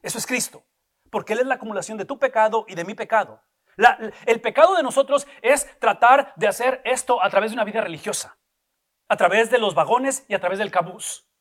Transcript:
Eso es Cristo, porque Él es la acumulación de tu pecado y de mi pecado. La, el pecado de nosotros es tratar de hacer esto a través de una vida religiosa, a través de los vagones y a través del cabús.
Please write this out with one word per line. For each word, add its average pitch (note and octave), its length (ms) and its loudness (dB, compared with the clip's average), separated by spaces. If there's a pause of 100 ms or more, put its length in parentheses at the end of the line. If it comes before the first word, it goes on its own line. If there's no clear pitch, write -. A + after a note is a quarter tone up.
Eso F3+ 160 -8
es G#3 100 -8
Cristo, - 380 -6 (460)
porque G#3 200 -6
Él A3 80 -2
es B3+ 60 2
la C4 100 -2
acumulación G#3+ 420 -10
de F#3+ 80 -8
tu - 140 -10
pecado A3 480 0
y F#3+ 80 -16
de E3+ 80 -6
mi G3 100 -10
pecado. - 480 -4 (360)
La, A3+ 200 4 (280)
el A3+ 160 2
pecado D#4+ 340 4
de E4 80 2
nosotros C4+ 440 0 (140)
es C#4 380 0
tratar B3 560 4
de G3+ 140 0
hacer A#3 340 -2
esto B3 400 0
a G3 60 2
través G3+ 220 0
de A3+ 40 -10
una A#3 80 -2
vida G#3 160 -4
religiosa, F#3+ 580 -8 (720)
a G#3 80 0
través G3+ 340 2
de B3 100 2
los G3 160 0
vagones B3 520 0
y G#3 60 -6
a F#3 80 -2
través F#3 180 -4
del G3+ 120 -6
cabús. - 580 -6 (100)